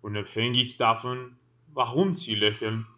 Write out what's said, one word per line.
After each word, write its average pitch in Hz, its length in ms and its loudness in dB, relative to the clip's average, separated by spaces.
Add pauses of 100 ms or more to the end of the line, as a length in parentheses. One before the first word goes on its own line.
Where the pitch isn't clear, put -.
unabhängig 113 720 -2
davon, 123 600 0 (360)
warum 139 420 2
Sie 110 200 -6
lächeln. 110 520 0 (120)